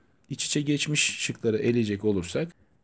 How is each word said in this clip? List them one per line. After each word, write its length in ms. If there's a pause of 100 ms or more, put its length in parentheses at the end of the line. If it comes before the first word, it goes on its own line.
(280)
iç 180
içe 140
geçmiş 400
şıkları 580
eleyecek 460
olursak 480 (320)